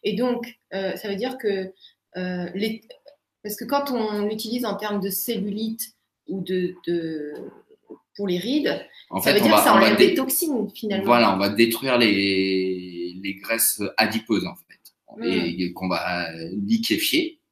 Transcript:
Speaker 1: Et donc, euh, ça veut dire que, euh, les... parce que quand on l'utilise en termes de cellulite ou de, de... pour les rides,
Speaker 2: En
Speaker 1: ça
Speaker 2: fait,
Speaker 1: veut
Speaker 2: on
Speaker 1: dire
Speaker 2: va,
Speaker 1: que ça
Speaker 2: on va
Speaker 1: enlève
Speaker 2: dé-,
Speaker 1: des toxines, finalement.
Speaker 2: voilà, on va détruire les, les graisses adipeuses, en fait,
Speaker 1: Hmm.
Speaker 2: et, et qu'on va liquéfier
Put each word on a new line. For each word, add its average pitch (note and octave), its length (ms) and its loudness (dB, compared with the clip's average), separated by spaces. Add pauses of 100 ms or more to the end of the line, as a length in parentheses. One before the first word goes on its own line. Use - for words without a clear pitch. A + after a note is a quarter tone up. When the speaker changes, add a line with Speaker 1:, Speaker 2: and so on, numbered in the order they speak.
Speaker 1:
Et G3+ 120 0
donc, A#3+ 420 -2 (160)
euh, F#3+ 220 -4
ça - 120 -10
veut G3+ 80 -4
dire B3+ 220 -4
que, F#3+ 340 -4 (460)
euh, F3+ 380 -4
les... A3 260 -4 (640)
parce G#3 120 -8
que - 100 -12
quand C#4+ 260 0
on G#3+ 360 -2
l'utilise A3 380 -4
en G3 100 -2
termes G#3 240 -4
de F#3+ 100 -4
cellulite G#3 840 -4 (340)
ou F#3+ 140 -6
de, F3+ 340 -2 (120)
de... D#3+ 460 -4 (840)
pour G3+ 120 -4
les F3+ 120 0
rides, A#3+ 460 -2 (260)
Speaker 2:
En - 100 -4
Speaker 1:
ça F3+ 100 4
Speaker 2:
fait, G3 80 6
Speaker 1:
veut G3+ 40 4
Speaker 2:
on - 40 6
Speaker 1:
dire A3 80 8
Speaker 2:
va, G#3 40 8
Speaker 1:
que - 60 4
ça G#3 100 8
Speaker 2:
on F#3+ 40 8
va F#3+ 60 8
Speaker 1:
enlève - 120 6
Speaker 2:
dé-, - 120 10
Speaker 1:
des - 60 2
toxines, C4 600 0
finalement. G3 300 -2
Speaker 2:
voilà, A2+ 300 6
on - 20 -2
va G2+ 120 2
détruire A#2 480 4
les, F#2+ 1200 0
les G2 140 -6
graisses A2+ 460 -2 (160)
adipeuses, G#2+ 500 0
en F2 80 -10
fait, - 80 -20 (520)
Speaker 1:
Hmm. - 80 -10
Speaker 2:
et, F2+ 420 -2
et - 80 -6
qu'on F#2 140 -6
va F2 400 -2 (240)
liquéfier B2+ 880 0 (120)